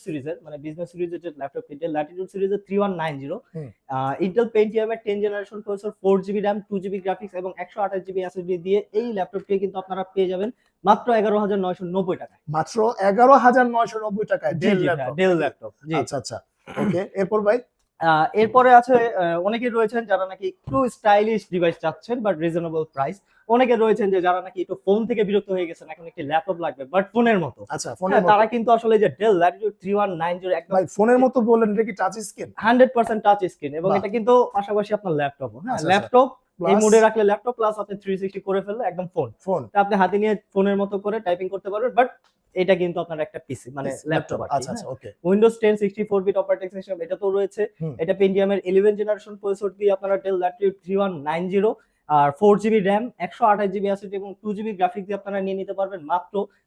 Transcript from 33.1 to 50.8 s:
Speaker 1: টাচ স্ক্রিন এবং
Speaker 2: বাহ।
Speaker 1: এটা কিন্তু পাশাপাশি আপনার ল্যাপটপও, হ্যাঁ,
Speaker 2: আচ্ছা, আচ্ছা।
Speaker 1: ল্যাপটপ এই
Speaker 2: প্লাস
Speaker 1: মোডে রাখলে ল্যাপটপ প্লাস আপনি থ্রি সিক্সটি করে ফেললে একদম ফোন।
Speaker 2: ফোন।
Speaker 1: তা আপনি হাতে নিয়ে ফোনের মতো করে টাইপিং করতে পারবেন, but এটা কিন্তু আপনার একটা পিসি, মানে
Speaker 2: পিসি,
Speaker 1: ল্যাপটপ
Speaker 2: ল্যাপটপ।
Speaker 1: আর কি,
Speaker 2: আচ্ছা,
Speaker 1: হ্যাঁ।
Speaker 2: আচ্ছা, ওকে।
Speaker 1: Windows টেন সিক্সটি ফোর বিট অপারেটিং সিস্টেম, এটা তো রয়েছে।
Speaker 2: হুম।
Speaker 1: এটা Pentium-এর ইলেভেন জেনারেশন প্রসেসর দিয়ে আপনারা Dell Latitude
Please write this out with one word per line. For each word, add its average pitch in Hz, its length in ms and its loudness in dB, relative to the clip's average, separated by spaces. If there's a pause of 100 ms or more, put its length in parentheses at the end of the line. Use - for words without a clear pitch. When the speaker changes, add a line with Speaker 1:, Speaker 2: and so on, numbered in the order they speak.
Speaker 1:
টাচ 208 160 6 (140)
স্ক্রিন 139 200 -8
এবং 170 160 -2
Speaker 2:
বাহ। 202 80 2
Speaker 1:
এটা 202 100 -2
কিন্তু 226 260 2 (200)
পাশাপাশি 202 400 -2
আপনার 202 200 -2
ল্যাপটপও, 139 460 -6
হ্যাঁ, - 0 -
Speaker 2:
আচ্ছা, 240 140 -8
আচ্ছা। 165 140 -4
Speaker 1:
ল্যাপটপ 226 400 4
এই - 380 -10
Speaker 2:
প্লাস 208 180 4
Speaker 1:
মোডে 214 180 8
রাখলে 214 220 4
ল্যাপটপ 226 360 0
প্লাস 214 180 0
আপনি 202 200 -8
থ্রি 196 200 -6
সিক্সটি 190 220 -8
করে 196 220 -2
ফেললে 208 220 -8
একদম 180 300 -4
ফোন। 135 160 -4 (160)
Speaker 2:
ফোন। 180 160 -2 (120)
Speaker 1:
তা 208 100 -6
আপনি 202 120 -2
হাতে 190 220 2
নিয়ে 214 160 0 (200)
ফোনের 196 280 2
মতো 202 180 -4
করে 208 200 -4
টাইপিং 185 300 -4
করতে 196 200 -8
পারবেন, 214 280 -4
but 254 120 4 (460)
এটা 185 200 2
কিন্তু 175 240 -2
আপনার 165 200 -8
একটা 156 280 -8
পিসি, 123 240 -12
মানে 139 180 -8
Speaker 2:
পিসি, 135 200 -10
Speaker 1:
ল্যাপটপ 160 200 -2
Speaker 2:
ল্যাপটপ। 113 140 -6
Speaker 1:
আর 110 40 -8
কি, 143 80 -4
Speaker 2:
আচ্ছা, 143 160 -6
Speaker 1:
হ্যাঁ। 208 200 -10
Speaker 2:
আচ্ছা, 120 180 -16
ওকে। - 0 - (200)
Speaker 1:
Windows 220 320 4
টেন 214 160 2
সিক্সটি 208 260 -4
ফোর 202 200 -2
বিট 196 140 -2
অপারেটিং 190 320 -2
সিস্টেম, 190 320 -10
এটা 170 140 -8
তো 190 160 -2
রয়েছে। 196 300 -2 (200)
Speaker 2:
হুম। 160 160 -6
Speaker 1:
এটা 185 160 0
Pentium-এর 196 500 2
ইলেভেন 196 320 4
জেনারেশন 208 400 -6
প্রসেসর 202 340 -6
দিয়ে 196 220 0
আপনারা 196 320 -2
Dell 190 200 -2
Latitude 190 400 -2